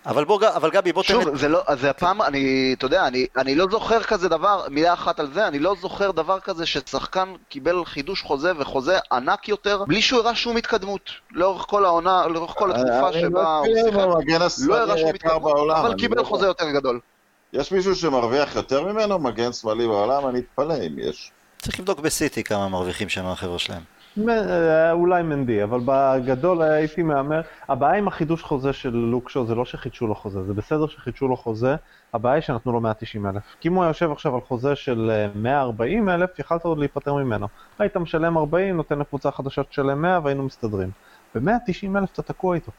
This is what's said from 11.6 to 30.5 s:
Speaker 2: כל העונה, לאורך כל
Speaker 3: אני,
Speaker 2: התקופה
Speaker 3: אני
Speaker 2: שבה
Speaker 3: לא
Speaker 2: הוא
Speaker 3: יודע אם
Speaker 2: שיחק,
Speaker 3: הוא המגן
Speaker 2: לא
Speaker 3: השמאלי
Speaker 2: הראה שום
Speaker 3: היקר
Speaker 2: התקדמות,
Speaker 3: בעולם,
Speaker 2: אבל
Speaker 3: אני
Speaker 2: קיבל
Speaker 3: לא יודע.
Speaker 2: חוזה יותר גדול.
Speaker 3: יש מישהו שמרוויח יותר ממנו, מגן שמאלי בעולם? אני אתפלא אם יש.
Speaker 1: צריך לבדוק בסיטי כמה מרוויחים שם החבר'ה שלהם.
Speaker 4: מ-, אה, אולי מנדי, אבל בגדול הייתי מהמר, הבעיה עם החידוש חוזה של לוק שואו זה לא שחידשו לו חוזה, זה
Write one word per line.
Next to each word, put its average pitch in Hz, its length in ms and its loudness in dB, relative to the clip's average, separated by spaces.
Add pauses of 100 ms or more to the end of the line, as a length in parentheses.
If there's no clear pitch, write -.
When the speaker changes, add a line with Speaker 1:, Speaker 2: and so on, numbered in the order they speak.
Speaker 2:
כל 202 160 4
העונה, 175 420 4
לאורך 165 240 -2
כל 196 220 0
Speaker 3:
אני, 120 80 0
Speaker 2:
התקופה 127 280 4
Speaker 3:
אני 160 120 0
Speaker 2:
שבה 175 220 2
Speaker 3:
לא 160 160 2
Speaker 2:
הוא 143 80 2
Speaker 3:
יודע 226 140 4
אם 226 60 4
Speaker 2:
שיחק, 202 180 2
Speaker 3:
הוא 185 100 4
המגן 160 260 2
Speaker 2:
לא 175 60 4
Speaker 3:
השמאלי 170 340 2
Speaker 2:
הראה 208 180 2
שום 160 80 2
Speaker 3:
היקר 156 220 0
Speaker 2:
התקדמות, 160 140 2 (120)
Speaker 3:
בעולם, 151 220 2
Speaker 2:
אבל - 140 2
Speaker 3:
אני 196 100 -4
Speaker 2:
קיבל 233 160 0
Speaker 3:
לא 233 40 2
יודע. - 80 0
Speaker 2:
חוזה 190 180 0
יותר 170 240 0
גדול. 131 300 0 (520)
Speaker 3:
יש 143 200 -2
מישהו 190 220 2
שמרוויח 135 640 2
יותר 131 260 0 (100)
ממנו, 208 260 0
מגן 120 340 -2
שמאלי 113 340 -2
בעולם? 117 420 2
אני 123 100 -2
אתפלא 147 360 -2 (120)
אם 71 120 -8
יש. 65 320 -8 (280)
Speaker 1:
צריך - 220 -8
לבדוק 185 200 -2
בסיטי 151 440 -2
כמה 101 240 -2
מרוויחים 90 400 -4
שם 92 180 -4
החבר'ה 90 320 -4
שלהם. 87 220 -6 (360)
Speaker 4:
מ-, 214 120 0
אה, 170 640 2
אולי 175 300 4
מנדי, 135 400 0
אבל 120 220 -2
בגדול 135 800 2
הייתי 156 400 0
מהמר, 151 380 0 (280)
הבעיה 143 300 2
עם 202 100 0
החידוש 165 340 -2
חוזה 135 300 -2
של - 180 -6
לוק 117 400 -2
שואו 127 160 -2
זה 113 80 0
לא 120 100 0
שחידשו - 420 -6
לו 107 80 0
חוזה, 98 280 -8
זה 98 120 -4